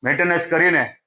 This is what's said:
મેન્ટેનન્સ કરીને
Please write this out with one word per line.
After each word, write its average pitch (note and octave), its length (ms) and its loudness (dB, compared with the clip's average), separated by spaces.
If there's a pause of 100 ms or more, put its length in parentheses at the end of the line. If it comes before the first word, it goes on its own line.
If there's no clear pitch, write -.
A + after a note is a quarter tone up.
મેન્ટેનન્સ E3+ 440 0
કરીને D#3+ 480 0 (120)